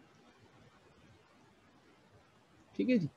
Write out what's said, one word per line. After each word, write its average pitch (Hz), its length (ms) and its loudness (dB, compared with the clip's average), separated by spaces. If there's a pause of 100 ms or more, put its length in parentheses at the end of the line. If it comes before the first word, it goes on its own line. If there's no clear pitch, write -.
(2750)
ठीक 208 140 -2
है 254 100 4
जी। 160 180 -2